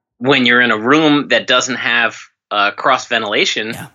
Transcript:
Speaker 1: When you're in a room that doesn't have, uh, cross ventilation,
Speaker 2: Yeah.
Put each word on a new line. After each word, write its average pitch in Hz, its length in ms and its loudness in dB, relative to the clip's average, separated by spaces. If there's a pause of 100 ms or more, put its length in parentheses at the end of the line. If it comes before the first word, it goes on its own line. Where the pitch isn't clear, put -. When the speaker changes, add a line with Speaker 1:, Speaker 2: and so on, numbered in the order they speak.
(180)
Speaker 1:
When 131 280 2
you're 120 160 4
in 120 100 2
a 107 60 0
room 143 520 2
that 110 180 0
doesn't 127 280 0
have, 117 420 -2 (340)
uh, 101 200 0
cross 127 360 -2
ventilation, 110 600 -2
Speaker 2:
Yeah. - 260 -12